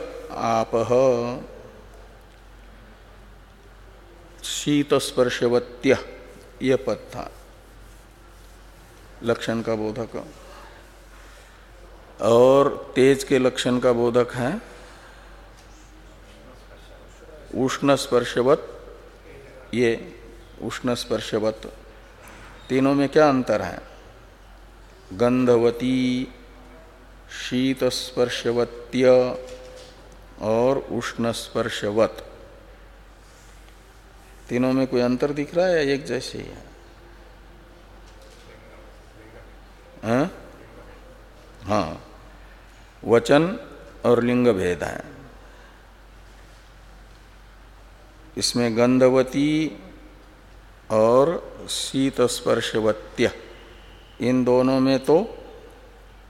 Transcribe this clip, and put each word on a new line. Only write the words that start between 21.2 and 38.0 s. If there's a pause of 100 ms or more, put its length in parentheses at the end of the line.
तीनों
में
क्या
अंतर
है? (1300)
गंधवती, (1160)
शीतस्पर्शवत्य (1300)
और
उष्णस्पर्शवत्। (2250)
तीनों
में
कोई
अंतर
दिख
रहा
है
या
एक
जैसे
ही
है? (3250)